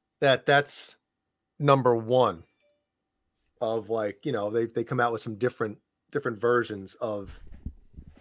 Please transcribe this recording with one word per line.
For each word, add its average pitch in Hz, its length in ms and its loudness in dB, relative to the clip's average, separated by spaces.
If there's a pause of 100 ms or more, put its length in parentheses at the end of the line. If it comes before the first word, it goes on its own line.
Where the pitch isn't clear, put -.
(220)
that 135 240 4
that's - 500 0 (640)
number 135 360 6
one 113 480 2 (1160)
of, 110 280 -4
like, 110 360 -4
you 151 60 -4
know, 107 200 -2
they, 117 140 0
they 113 180 -4
come 123 160 -4
out 120 120 2
with 113 100 -6
some 110 140 -8
different, 110 420 -2 (340)
different 120 280 -6
versions 113 560 0
of, 104 440 -8 (800)